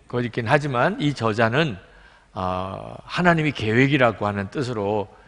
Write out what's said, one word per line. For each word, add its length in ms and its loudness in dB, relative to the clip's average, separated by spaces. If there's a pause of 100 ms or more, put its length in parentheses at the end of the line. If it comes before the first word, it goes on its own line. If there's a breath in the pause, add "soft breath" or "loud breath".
(100)
그렇긴 380 -4
하지만 520 2
이 140 0
저자는, 640 0 (560 soft breath)
어, 720 -6
하나님의 480 2
계획이라고 760 2
하는 240 -2
뜻으로, 580 -4 (200 soft breath)